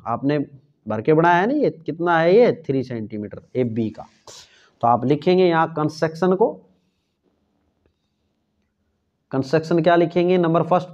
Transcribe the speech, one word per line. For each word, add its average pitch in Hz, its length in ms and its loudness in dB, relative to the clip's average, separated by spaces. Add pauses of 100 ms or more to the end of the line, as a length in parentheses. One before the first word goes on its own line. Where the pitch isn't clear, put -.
आपने 135 320 -2 (480)
भर 107 160 -6
के 156 120 2
बनाया 170 260 4
है 196 60 0
ना, 262 80 -2
ये 269 160 0 (160)
कितना 165 320 -2
है, 170 160 4
ये 220 180 6 (140)
थ्री 135 160 -2
सेंटीमीटर 110 580 -10 (160)
एबी 117 340 -2
का। - 160 -14 (760)
तो 120 60 2
आप 120 160 2
लिखेंगे 180 420 2
यहाँ 160 280 0
कंस्ट्रक्शन 160 600 -2
को, 220 140 2 (2750)
कंस्ट्रक्शन 160 500 -2
क्या 170 140 2
लिखेंगे, 175 420 2
नंबर 165 260 2
फर्स्ट 175 300 -2